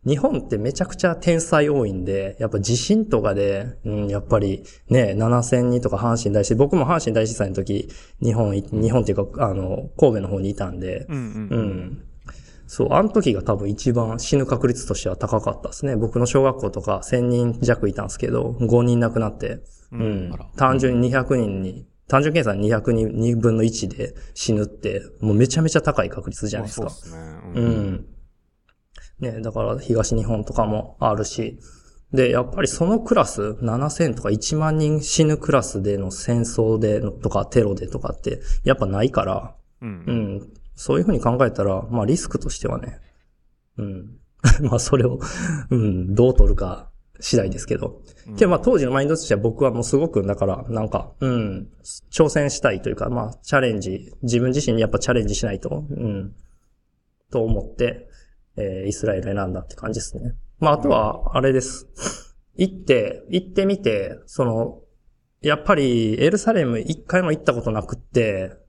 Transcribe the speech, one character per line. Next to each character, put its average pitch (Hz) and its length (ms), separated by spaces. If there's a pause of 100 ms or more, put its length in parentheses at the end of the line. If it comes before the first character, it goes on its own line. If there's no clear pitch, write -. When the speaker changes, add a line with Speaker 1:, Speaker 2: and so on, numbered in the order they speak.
Speaker 1:
日 143 140
本 220 220
っ - 80
て 113 100
め 120 160
ち - 80
ゃ 180 60
く - 100
ち - 80
ゃ 170 100
天 170 260
災 151 280
多 139 160
い 98 80
ん 90 120
で、 98 340
や 113 80
っ - 20
ぱ 104 100
地 107 160
震 208 300
と 131 160
か 101 140
で、 101 500
う 110 60
ん、 104 160
や 101 120
っ - 80
ぱ 113 120
り 95 240 (260)
ね、 117 240
七 117 300
千 123 260
人 123 100
と 107 120
か 98 60
阪 117 240
神 101 120
大 104 100
震-、 113 140
僕 143 180
も 139 120
阪 165 160
神 113 100
大 110 140
震 117 80
災 101 140
の 92 60
時、 98 320 (340)
日 117 120
本 104 240
い-、 98 140
日 110 180
本 117 140
っ - 20
て 104 60
い 92 40
う 98 120
か、 - 180
あ 98 80
の、 95 460
神 127 160
戸 101 60
の 95 60
方 95 120
に 95 100
い 101 60
た 95 140
ん 92 100
で、 92 280
Speaker 2:
う 160 60
ん - 20
う 135 40
ん - 20
う 107 340
ん。 117 40
Speaker 1:
う - 20
ん。 92 420 (600)
そ - 200
う、 - 80
あ 180 100
の 214 60
時 160 240
が 95 100
多 110 120
分 101 140
一 113 240
番 117 260
死 - 180
ぬ 131 100
確 123 200
率 120 200
と - 80
し - 80
て - 60
は 92 80
高 117 220
か 110 120
っ - 100
た - 60
で - 60
す - 120
ね。 135 100
僕 110 220
の 120 80
小 135 160
学 131 160
校 104 140
と 98 100
か 98 220
千 123 260
人 120 320
弱 117 260
い 95 60
た 104 80
ん 107 60
で - 20
す - 80
け 123 140
ど、 120 300
五 120 200
人 120 180
亡 117 120
く 117 80
な 110 100
っ - 80
て、 113 220 (320)
Speaker 2:
う 120 60
ん。 117 40
Speaker 1:
う 98 280
ん。 82 40
Speaker 2:
あ 78 40
ら。 - 180
Speaker 1:
単 131 240
純 123 200
に 127 100
二 131 40
百 131 240
人 101 240
に、 95 240 (220)
単 139 160
純 151 100
計 160 100
算 101 160
二 107 120
百 113 200
人、 113 220
二 117 220
分 113 200
の 113 60
一 113 260
で - 280 (180)
死 - 200
ぬ 104 100
っ - 20
て、 98 380 (160)
も 107 140
う - 20
め 123 120
ち 160 120
ゃ - 20
め 160 80
ち 160 60
ゃ 151 80
高 143 200
い 95 60
確 - 220
率 - 160
じ 107 100
ゃ - 40
な 107 40
い 104 40
で - 40
す 120 60
か。 107 60
Speaker 2:
ま - 60
あ、 - 40
そ - 60
う - 20
で - 60
す 160 60
ね。 160 60 (320)
う 117 80
ん。 117 40
Speaker 1:
う 117 40
ん。 101 360 (1160)
ね、 113 200
だ 110 100
か 110 100
ら 110 180
東 113 360
日 107 80
本 110 200
と - 100
か 113 120
も 107 340
あ 113 140
る 104 120
し。 - 340 (520)
で、 127 200
や 123 100
っ 127 100
ぱ 196 100
り - 60
そ - 180
の 214 140
ク 233 160
ラ 165 100
ス、 107 360
七 123 280
千 143 260
と 120 80
か 104 80
一 117 240
万 156 220
人 151 240
死 160 220
ぬ 151 140
ク - 140
ラ 131 120
ス - 180
で 101 160
の 95 140
戦 120 300
争 113 380
で 104 200
の 101 120
と - 180
か、 95 160
テ 123 160
ロ 98 140
で - 120
と - 120
か - 180
っ - 20
て、 - 220 (220)
や 131 100
っ 131 40
ぱ 104 100
な 98 160
い 131 80
か 98 120
ら、 95 320 (260)
Speaker 2:
う 123 40
ん。 113 40 (180)
Speaker 1:
う - 40
ん。 101 380 (260)
そ - 200
う - 20
い 87 40
う 170 40
ふ 208 40
う - 40
に 123 80
考 120 240
え 113 60
た 101 120
ら、 98 200
ま 117 180
あ 101 40
リ 135 120
ス - 100
ク - 120
と - 100
し - 100
て - 80
は - 120
ね、 - 200 (800)
う 110 60
ん。 101 340 (240)
<laughs> 139 260
ま 123 80
あ 117 40
そ - 180
れ 127 80
を、 127 140 (500)
う 131 60
ん、 95 400
ど 120 160
う - 20
取 107 160
る - 60
か - 340 (300)
次 - 180
第 95 140
で - 80
す - 80
け - 100
ど。 - 240 (260)
Speaker 2:
う 110 40
ん。 104 40
Speaker 1:
け 208 100
ど 180 40
ま 175 80
あ - 20
当 240 200
時 139 60
の 123 60
マ 135 120
イ - 20
ン - 20
ド 160 80
と 156 60
し - 60
て 107 80
は 98 40
僕 113 240
は 127 80
も 117 100
う - 20
す - 120
ご 160 140
く、 101 160
だ 101 100
か 98 120
ら、 - 200
な 117 140
ん 107 80
か、 - 300
う 135 80
ん、 104 420 (420)
挑 160 160
戦 143 220
し - 100
た 117 140
い 95 80
と - 80
い - 40
う - 20
か、 - 140
ま 117 200
あ 117 40 (100)
チ - 120
ャ 135 40
レ 123 120
ン 104 80
ジ、 95 320 (120)
自 120 160
分 127 120
自 147 160
身 113 80
に 113 60
や 110 60
っ - 20
ぱ 107 80
チ - 120
ャ 123 40
レ 113 100
ン 107 40
ジ 107 80
し - 100
な 104 80
い 95 60
と、 147 300
う 143 40
ん、 101 400 (960)
と 117 140
思 110 180
っ - 140
て、 - 340 (480)
え 95 280
ー、 - 20
イ 101 60
ス - 120
ラ 104 100
エ 92 60
ル - 20
選 98 240
ん 92 60
だ 90 80
っ - 60
て - 80
感 110 180
じ - 60
で - 20
す - 160
ね。 120 180 (240)
ま 156 120
あ、 - 20
あ 147 40
と - 120
は、 - 480
あ 131 40
れ 135 120
で 131 80
す。 - 260 (680)
Speaker 2:
う 185 40
ん。 190 60
Speaker 1:
行 190 40
っ - 20 (100)
て、 120 460
行 185 160
っ - 20
て 196 180
み 196 160
て、 101 440
そ - 200
の、 113 360 (600)
や 147 140
っ 151 80
ぱ 202 120
り 120 460
エ 147 80
ル 208 80
サ 220 160
レ 170 120
ム 117 140
一 - 240
回 185 200
も 160 80
行 151 80
っ - 40
た 139 100
こ 120 80
と 113 100
な 107 100
く 110 140
っ - 40
て 101 520 (180)